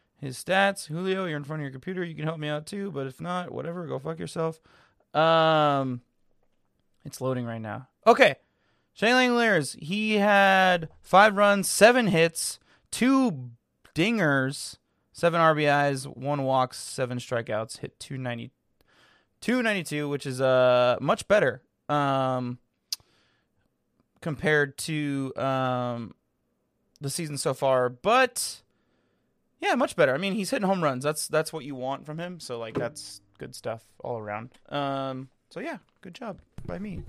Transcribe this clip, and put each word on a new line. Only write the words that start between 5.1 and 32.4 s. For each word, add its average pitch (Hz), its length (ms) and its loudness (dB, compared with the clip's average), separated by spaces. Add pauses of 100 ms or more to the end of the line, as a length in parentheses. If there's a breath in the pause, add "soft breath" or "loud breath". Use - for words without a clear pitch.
Um, 151 880 4 (1040)
it's - 160 -14
loading 127 240 -4
right 113 160 -8
now. 110 260 -10 (180)
Okay. 226 300 6 (580)
Shea 220 180 2
Langoliers, 233 720 2
he 214 340 -2
had 190 720 4 (120)
five 196 360 6
runs, 202 320 4
seven 240 380 6
hits, 165 520 0 (320)
two 233 580 2 (460)
dingers, 147 840 0 (340)
seven 170 300 0
R 160 140 6
B 151 100 2
Is, 143 420 2
one 139 360 -4
walk, 131 300 2
seven 123 440 -6
strikeouts, 113 640 -6
hit - 200 -14
two - 180 -12
ninety, 120 340 -10 (920)
two 247 220 0
ninety-two, 160 440 -2
which 143 180 -4
is, 127 140 -6
uh, 127 640 6
much 156 260 -2
better, 180 340 2 (280)
um, 131 680 -2 (1600)
compared 151 560 0
to, 143 580 -6
um, 123 800 -4 (840)
the 143 100 -8
season 147 280 -8
so 139 160 -2
far. 131 360 2
But, 247 720 0 (1000)
yeah, 370 160 0
much 262 200 0
better. 139 180 4
I 135 40 -2
mean, 190 160 -2
he's 208 180 -4
hitting 220 160 0
home 185 160 0
runs. 135 200 0
That's, 151 240 -4
that's 156 240 0
what 156 140 -10
you 143 100 -10
want 131 300 -6
from 156 140 -12
him. 175 200 -10
So, 123 200 -10